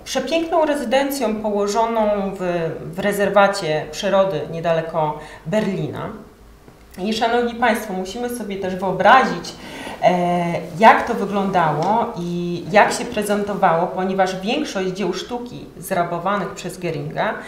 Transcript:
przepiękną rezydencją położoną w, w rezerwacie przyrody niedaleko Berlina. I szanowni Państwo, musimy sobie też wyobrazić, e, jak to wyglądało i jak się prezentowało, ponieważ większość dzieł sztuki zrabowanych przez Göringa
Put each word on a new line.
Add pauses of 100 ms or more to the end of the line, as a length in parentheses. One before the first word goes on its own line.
przepiękną
rezydencją
położoną (320)
w, (260)
w
rezerwacie
przyrody (100)
niedaleko (280)
Berlina. (920)
I
szanowni
Państwo,
musimy
sobie
też
wyobrazić, (500)
e, (260)
jak
to
wyglądało (120)
i
jak
się
prezentowało,
ponieważ
większość
dzieł
sztuki (140)
zrabowanych
przez
Göringa (200)